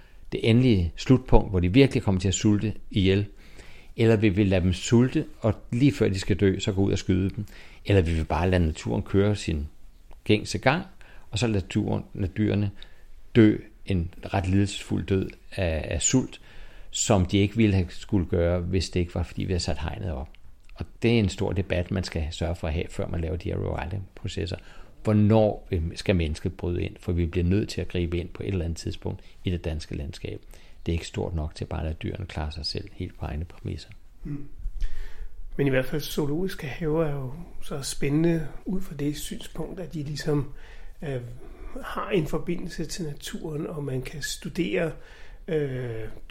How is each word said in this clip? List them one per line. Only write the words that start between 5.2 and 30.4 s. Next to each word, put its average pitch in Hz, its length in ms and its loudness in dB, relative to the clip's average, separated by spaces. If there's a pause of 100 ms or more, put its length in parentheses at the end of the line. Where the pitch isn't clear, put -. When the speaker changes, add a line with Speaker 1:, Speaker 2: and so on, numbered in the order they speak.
Speaker 1:
og 110 140 2 (160)
lige 127 220 4
før 107 160 2
de 95 100 0
skal - 180 2
dø, 98 220 4
så 107 140 -2
gå 95 100 2
ud 98 100 4
og 95 60 2
skyde 92 320 2
dem? 104 160 -8 (380)
Eller 98 180 6
vil 82 160 2
vi 78 60 0
bare 82 260 2
lade 87 160 4
naturen 107 360 -2
køre 101 340 2
sin 73 300 -4 (580)
gængse - 340 2
gang, 151 260 2 (460)
og 107 80 -6
så 120 80 2
lade 101 220 0
turen, 107 360 -2 (100)
lade 98 220 -4
dyrene 104 340 2 (640)
dø 107 200 10 (300)
en 87 240 0 (240)
ret 90 140 2
lidelsesfuld 98 580 0
død 95 220 0 (280)
af, 80 320 -2
af - 140 -2
sult, - 380 0 (500)
som 95 360 4
de 101 120 2
ikke 101 180 2
ville 107 180 6
have 90 160 4
skulle - 360 0
gøre, 87 340 2
hvis 87 300 0
det 90 100 0
ikke 85 140 -2
var, 87 80 -2
fordi - 220 -6
vi 92 80 -2
havde 87 100 0
sat - 160 -2
hegnet - 340 -6
op. - 160 -6 (460)
Og - 100 -8 (180)
det 117 120 6
er 117 40 6
en 101 100 4
stor 98 240 -2
debat, 90 380 -2
man 98 140 0
skal 80 260 -4
sørge 82 240 -2
for 85 140 -6
at 78 60 -2
have, - 160 -2
før - 180 -6
man 85 120 -4
laver 82 160 -4
de 87 120 -6
her 90 80 -4
rewilding-processer. 92 1000 -6 (460)
Hvornår 107 640 4 (260)
skal - 220 2
mennesket 82 400 -2
bryde 87 260 -2
ind? 90 180 -6
For 92 120 -4
vi 85 140 2
bliver 87 180 0
nødt 98 240 2
til - 120 -6
at 85 80 -4
gribe 87 300 -2
ind 85 100 -4
på - 140 -12
et - 60 -4
eller 90 160 0
andet 82 140 -4
tidspunkt 95 420 -6 (240)
i 98 60 0
det 87 140 -2
danske 78 320 -6
landskab. - 440 -8 (460)